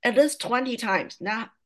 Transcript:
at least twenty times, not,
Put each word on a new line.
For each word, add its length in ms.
at 120
least 260
twenty 360
times, 420
not, 300